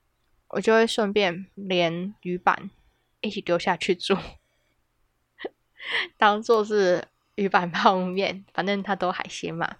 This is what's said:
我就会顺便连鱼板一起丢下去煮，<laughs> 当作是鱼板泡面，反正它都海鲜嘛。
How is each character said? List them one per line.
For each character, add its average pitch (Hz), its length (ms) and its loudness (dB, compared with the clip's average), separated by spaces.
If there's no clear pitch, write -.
我 - 140 -4
就 220 120 4
会 226 140 6
顺 208 240 0
便 190 420 0
连 180 680 -2
鱼 180 160 -4
板 - 340 0
一 220 100 -4
起 202 120 -6
丢 175 180 0
下 185 160 0
去 - 180 -2
煮， 185 220 0
<laughs> - 1080 -10
当 208 260 2
作 226 220 2
是 202 460 2
鱼 196 140 -2
板 180 200 2
泡 196 280 4
面， 185 560 -4
反 180 120 -2
正 202 160 -2
它 196 140 -2
都 180 160 -2
海 - 160 -6
鲜 170 260 -8
嘛。 165 260 -6